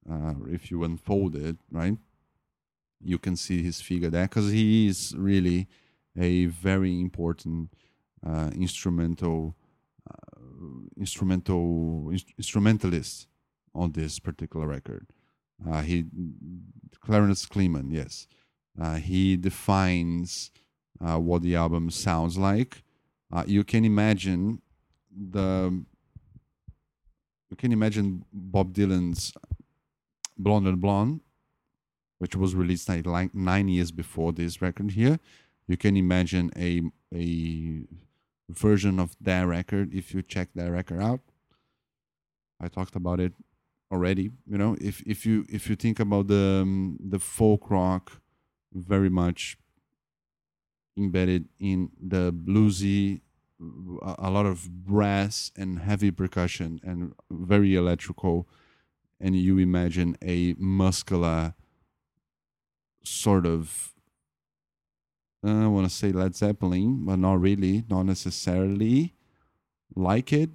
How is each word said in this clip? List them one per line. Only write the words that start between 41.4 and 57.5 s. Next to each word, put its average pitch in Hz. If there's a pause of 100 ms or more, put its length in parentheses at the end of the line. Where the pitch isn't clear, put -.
I 87
talked -
about 90
it 90 (580)
already. 92 (160)
You 104
know, 104
if, -
if -
you, 110
if -
you 107
think 113
about 101
the, 98
um, 95
the 95
folk 107
rock 92 (500)
very 95
much 87 (1400)
embedded 92
in 95 (100)
the 90
bluesy, 98 (800)
a, 92
a 95
lot 101
of 90
brass 101
and 95
heavy 101
percussion 87
and 87 (180)
very 95